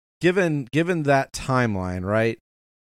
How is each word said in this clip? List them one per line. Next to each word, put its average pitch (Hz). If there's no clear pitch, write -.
given, 165
given 165
that 139
timeline, 98
right, 110